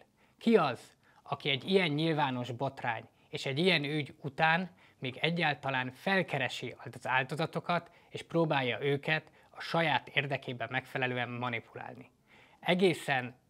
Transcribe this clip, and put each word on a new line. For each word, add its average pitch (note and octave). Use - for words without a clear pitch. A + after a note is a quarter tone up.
Ki A#3
az, C#3+
aki -
egy C3
ilyen F#3+
nyilvános C#3+
botrány A#2+
és -
egy C3+
ilyen E3+
ügy C#3+
után E3
még B2+
egyáltalán C#3+
felkeresi C3+
az -
áldozatokat, D3+
és -
próbálja C#3
őket C#3+
a -
saját D#3+
érdekében C3+
megfelelően B2+
manipulálni? B2
Egészen D3